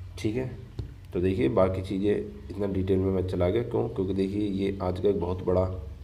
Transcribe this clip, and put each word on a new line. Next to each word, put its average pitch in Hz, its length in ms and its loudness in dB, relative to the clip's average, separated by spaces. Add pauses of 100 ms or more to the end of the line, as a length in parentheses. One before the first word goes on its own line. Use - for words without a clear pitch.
(180)
ठीक 110 180 -2
है, 131 120 -4 (640)
तो 90 80 -2
देखिए, 95 280 2
बाकी 95 340 4
चीज़ें 101 680 -2
इतना 101 160 -2
detail 95 320 2
में 95 140 2
मैं 92 160 2
चला 90 200 2
गया। 113 140 2
क्यों? 113 260 0
क्योंकि 95 260 -2
देखिए, 98 340 0
ये 95 340 0
आज 90 180 0
का 101 80 4
एक 98 120 2
बहुत 90 240 -2
बड़ा 92 200 4 (400)